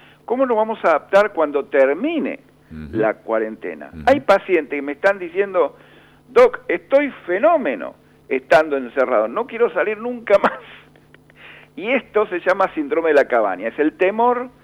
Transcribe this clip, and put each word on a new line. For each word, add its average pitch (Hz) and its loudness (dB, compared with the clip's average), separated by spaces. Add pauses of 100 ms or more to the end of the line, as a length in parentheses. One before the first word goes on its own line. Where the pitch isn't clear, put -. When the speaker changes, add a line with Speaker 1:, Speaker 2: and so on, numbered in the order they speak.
(260)
Speaker 1:
¿cómo 254 0
nos 247 0
vamos 220 -2
a 190 4
adaptar 196 2
cuando 147 -2
termine 147 0 (320)
Speaker 2:
Ujú. 78 -10
Speaker 1:
la 110 0
cuarentena? 104 -8
Speaker 2:
Ujú. 80 -14
Speaker 1:
Hay 277 4
pacientes 175 0
que 143 -6
me 143 -8
están 196 0
diciendo, 180 -2 (540)
"Doc, 240 4
estoy 269 0 (160)
fenómeno 180 -2 (340)
estando 156 2
encerrado, 123 0
no 180 -6
quiero 226 -2
salir 190 -4
nunca 226 -2
<laughs> 202 2
más". - -4 (1160)
Y 190 -8
esto 208 0
se 180 -6
llama 190 0
síndrome 156 -2
de 151 4
la 135 6
cabaña, 104 0
es 113 -10
el 151 0
temor 240 0 (140)